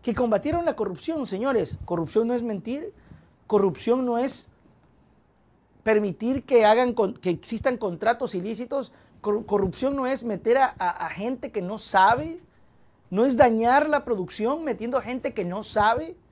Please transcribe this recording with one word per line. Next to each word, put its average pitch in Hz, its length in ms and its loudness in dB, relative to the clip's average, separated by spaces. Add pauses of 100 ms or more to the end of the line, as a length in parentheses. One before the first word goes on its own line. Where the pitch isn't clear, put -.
que 233 140 -2
combatieron 269 500 0
la 311 100 0
corrupción. 220 520 -4
Señores, 208 580 -2
corrupción 170 440 -2
no 247 60 0
es 233 80 -2
mentir, 240 500 -6 (540)
corrupción 214 600 2
no 233 120 0
es 262 300 -2 (1300)
permitir 220 640 0
que 233 200 6
hagan 233 300 6
con-, 185 200 0
que - 160 -4
existan 226 460 -2
contratos 202 580 -2
ilícitos, 226 580 -6 (280)
cor-, 208 240 -2
corrupción 208 520 0
no 262 100 -2
es 262 180 -2
meter 226 340 0
a, 269 200 4
a, 175 280 -4
a 160 40 -6
gente 247 420 -6
que 196 100 -4
no 202 160 -6
sabe, 247 600 4 (680)
no 208 160 2
es 262 100 2
dañar 247 520 4
la 294 160 0
producción 233 600 -4
metiendo 240 340 -4
a 240 40 -2
gente 254 320 -6
que 202 100 -4
no 180 180 -6
sabe. 233 540 0 (160)